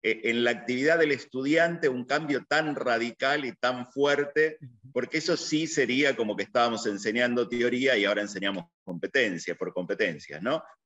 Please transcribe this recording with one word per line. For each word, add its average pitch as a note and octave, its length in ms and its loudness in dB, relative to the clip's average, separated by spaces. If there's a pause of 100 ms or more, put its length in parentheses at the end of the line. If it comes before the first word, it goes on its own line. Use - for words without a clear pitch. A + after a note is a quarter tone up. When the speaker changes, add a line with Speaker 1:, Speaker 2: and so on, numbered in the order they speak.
Speaker 1:
eh, A2 240 0
en A#2 180 2
la A#2+ 80 2
actividad C3 480 2
del D3+ 120 4
estudiante D3+ 760 0
un B2 160 -4
cambio C#3+ 400 -2
tan D3+ 300 0
radical B2+ 720 0
y A2+ 80 -6
tan B2 340 -2
fuerte, C#3+ 760 2
Speaker 2:
Ujú. B2+ 300 -20
Speaker 1:
porque B2 260 -2
eso D#3 200 0
sí D#3 300 -2
sería C3+ 480 2
como G#2+ 200 -2
que G2 80 -4
estábamos A#2 420 0
enseñando A2+ 600 0
teoría A#2+ 500 2
y G2+ 80 2
ahora G#2 160 2
enseñamos G2 440 -4 (180)
competencia F2+ 720 -2
por - 180 -6
competencias, E2+ 680 -4
¿no? C3+ 220 -2 (220)